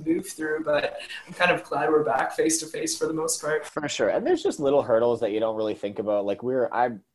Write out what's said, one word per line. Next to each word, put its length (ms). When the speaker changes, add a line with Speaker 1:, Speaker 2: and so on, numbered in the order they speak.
Speaker 1:
move 180
through, 380
but 380
I'm 80
kind 160
of 140
glad 260
we're 120
back 300
face 280
to 60
face 300
for 100
the 60
most 300
part. 240
Speaker 2:
For 240
sure. 180
And 180
there's 160
just 160
little 220
hurdles 400
that 120
you 80
don't 160
really 180
think 240
about. 260
Like, 180
we're, 300
I'm 300